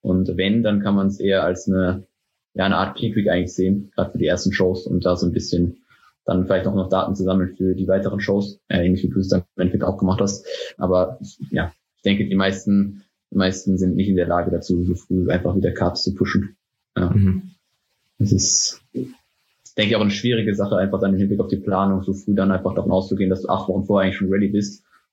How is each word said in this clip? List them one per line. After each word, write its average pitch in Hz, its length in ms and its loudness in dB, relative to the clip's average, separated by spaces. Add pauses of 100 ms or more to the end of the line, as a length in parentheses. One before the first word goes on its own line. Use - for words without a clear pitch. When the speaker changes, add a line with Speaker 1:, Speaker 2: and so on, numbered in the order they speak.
Speaker 1:
Und 92 360 0
wenn, 101 240 2
dann 104 200 2
kann 101 140 0
man's 98 240 0
eher 95 240 2
als 90 240 -2
eine, 92 360 0 (500)
ja, 92 120 -2
eine 92 120 2
Art 92 200 -2
Peak 110 180 -4
Week 101 140 2
eigentlich 90 240 0
sehen, 95 420 0
grad 95 160 -2
für - 60 -8
die 76 100 0
ersten 90 240 0
Shows 92 340 0
und 90 200 -2
da 90 100 2
so 90 100 -2
ein 87 60 2
bisschen 87 460 -2 (480)
dann 92 200 0
vielleicht 95 220 0
auch 101 80 -2
noch 95 140 -2
Daten 95 260 0
zu 95 80 -2
sammeln 92 320 0
für 92 180 0
die 92 140 -2
weiteren 98 320 0
Shows, 101 480 -2
äh, 90 180 0
ähnlich 92 180 2
wie 92 40 0
du 95 120 0
es 92 100 0
dann 92 140 2 (120)
im 92 60 -4
Endeffekt 92 240 0
auch - 120 0
gemacht 95 220 0
hast. 101 260 -2 (320)
Aber 90 420 0 (320)
ja, 85 200 -2 (240)
ich - 80 -20
denke, 101 240 2
die 95 80 -2
meisten, 98 680 0 (280)
die - 60 -2
meisten 95 400 0
sind 92 180 2
nicht 98 140 2
in 92 80 4
der 87 100 2
Lage 87 240 0
dazu, 87 320 0
so 90 120 0
früh 90 340 -2
einfach 90 260 0
wieder 95 160 2
Carbs - 320 -2
zu 95 100 -2
pushen. - 440 -2 (400)
Ja. 92 120 0
Speaker 2:
Mhm. 95 420 2 (680)
Speaker 1:
Das 107 140 2
ist, - 480 0 (120)
denke - 1000 -6
ich, 117 40 2
auch 104 60 2
eine 104 100 2
schwierige 110 420 0
Sache, 101 220 0
einfach 95 240 0
dann 98 140 2
im 92 60 0
Hinblick 101 200 0
auf - 80 0
die 95 100 -2
Planung, 98 460 0
so 98 100 -2
früh 101 220 -2
dann 98 160 2
einfach 92 240 -2
davon - 160 0
auszugehen, 95 380 0
dass 92 140 -2
du - 60 -8
acht - 200 -2
Wochen 95 160 -2
vorher 98 200 2
eigentlich 95 120 -2
schon 95 120 -2
ready 101 200 2
bist 104 340 -4 (300)